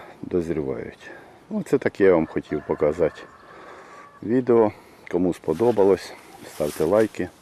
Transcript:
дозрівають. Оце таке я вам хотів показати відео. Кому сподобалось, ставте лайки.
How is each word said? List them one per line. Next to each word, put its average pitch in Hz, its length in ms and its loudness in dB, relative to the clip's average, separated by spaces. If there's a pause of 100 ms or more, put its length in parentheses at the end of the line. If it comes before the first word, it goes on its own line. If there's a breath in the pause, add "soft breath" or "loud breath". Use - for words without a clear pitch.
(220 loud breath)
дозрівають. 80 880 -6 (380 loud breath)
Оце 202 280 -2
таке - 260 -2
я 95 100 8
вам 80 140 2
хотів 73 400 -6
показати 78 540 0 (1000 loud breath)
відео. 117 480 2 (400 loud breath)
Кому 87 220 0
сподобалось, 98 800 0 (340 loud breath)
ставте 76 360 -6
лайки. 95 460 0 (120)